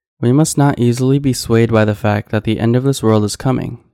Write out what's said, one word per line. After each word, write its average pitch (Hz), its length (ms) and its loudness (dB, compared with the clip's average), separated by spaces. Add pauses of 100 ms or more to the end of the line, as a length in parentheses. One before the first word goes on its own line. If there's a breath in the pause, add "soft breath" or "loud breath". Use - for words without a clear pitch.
(200)
We 120 100 2
must 151 280 2
not 143 200 2
easily 127 400 0
be 139 140 -2
swayed 117 400 0
by 107 140 4
the 104 80 -2
fact 104 360 -4
that 107 140 -4
the 110 160 -2
end 117 160 0
of 127 80 -2
this 139 180 -2
world 110 220 2
is 101 120 -6
coming. 120 460 -6 (120)